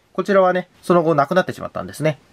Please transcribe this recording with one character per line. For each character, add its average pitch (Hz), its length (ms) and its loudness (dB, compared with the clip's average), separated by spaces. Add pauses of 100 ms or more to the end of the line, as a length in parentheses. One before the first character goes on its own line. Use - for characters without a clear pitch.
(140)
こ 185 100 -6
ち 202 100 -2
ら 190 80 4
は 185 120 2
ね、 180 160 -6 (120)
そ - 120 0
の 175 100 4
後 160 120 2
な 143 120 2
く 180 80 -4
な 185 60 4
っ - 40 -4
て - 60 -8
し - 80 -14
ま 90 80 -10
っ - 40 -12
た 87 100 -8
ん 92 60 -10
で - 60 -16
す - 80 -12
ね。 151 160 -2 (160)